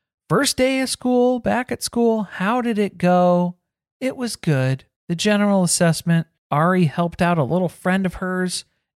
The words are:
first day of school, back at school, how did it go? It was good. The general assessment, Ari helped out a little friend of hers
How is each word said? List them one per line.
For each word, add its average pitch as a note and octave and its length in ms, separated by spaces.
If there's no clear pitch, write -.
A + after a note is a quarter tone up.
first A#3+ 280
day C4 240
of B3+ 80
school, B3 500
back A#3 320
at - 120
school, A3+ 420
how G#3+ 360
did A#3 180
it G3 200
go? F3+ 580
It C4 160
was A#3+ 200
good. C3 480
The F3 60
general G3+ 480
assessment, E3 640
Ari F3 320
helped E3+ 360
out F3 160
a D#3 60
little E3 260
friend F#3 380
of F3 80
hers F#3 500